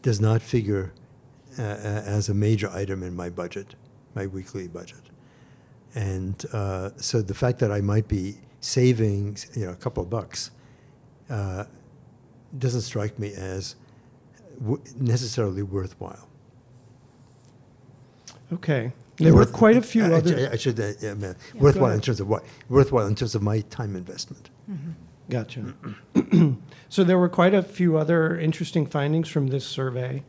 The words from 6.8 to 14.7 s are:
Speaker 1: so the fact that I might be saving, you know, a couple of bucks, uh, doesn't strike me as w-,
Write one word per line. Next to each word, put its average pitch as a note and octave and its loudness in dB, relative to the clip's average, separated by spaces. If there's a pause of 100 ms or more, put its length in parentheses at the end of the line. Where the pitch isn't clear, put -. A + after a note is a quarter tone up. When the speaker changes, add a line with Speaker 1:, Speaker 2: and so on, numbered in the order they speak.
Speaker 1:
so - -2
the F#2+ -6
fact B2 -2
that A2+ 2
I G#2 -2
might G#2 0
be G2 -4 (220)
saving, G#2+ 0 (180)
you G#2 -6
know, F2+ -8
a F2+ -12
couple A2 -6
of F2+ -8
bucks, - -8 (800)
uh, G2 -6 (960)
doesn't B2 -2
strike G#2+ -6
me G#2 -8
as F#2+ -10 (840)
w-, A#2 -4 (180)